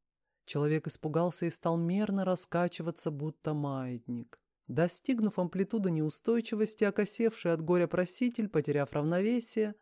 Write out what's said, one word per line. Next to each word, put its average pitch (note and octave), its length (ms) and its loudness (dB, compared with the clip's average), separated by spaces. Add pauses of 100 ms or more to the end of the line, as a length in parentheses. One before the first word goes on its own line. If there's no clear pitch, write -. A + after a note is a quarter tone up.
(460)
Человек D3+ 420 0
испугался E3 580 0
и E3 60 0
стал E3+ 260 0
мерно G3 460 0
раскачиваться, E3+ 880 0
будто D3+ 420 -4
маятник. B2+ 840 -4 (300)
Достигнув F#3 680 0
амплитуды F#3+ 540 0
неустойчивости, G#3+ 960 0
окосевший G#3 680 0
от D#3+ 100 0
горя F3 260 4
проситель, G#3 600 0
потеряв D3 460 0
равновесие, G#3 880 0